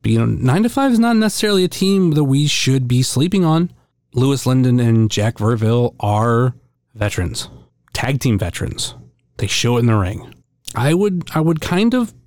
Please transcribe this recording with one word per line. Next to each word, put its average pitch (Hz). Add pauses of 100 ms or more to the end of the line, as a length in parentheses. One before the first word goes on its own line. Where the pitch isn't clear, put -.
But, 110
you 113
know, 113
Nine 127
to 233
Five 269
is 220
not 233
necessarily 208
a 175
team 190
that 147
we 139
should 135
be 123
sleeping 175
on. 160 (420)
Lewis 131
Linden 127
and 113
Jack 104
Verville 117
are 117 (420)
veterans, 101 (440)
tag 131
team 113
veterans. - (420)
They 104
show 120
it 117
in 120
the 110
ring. - (420)
I 143
would, 185
I 160
would 160
kind 214
of 247 (140)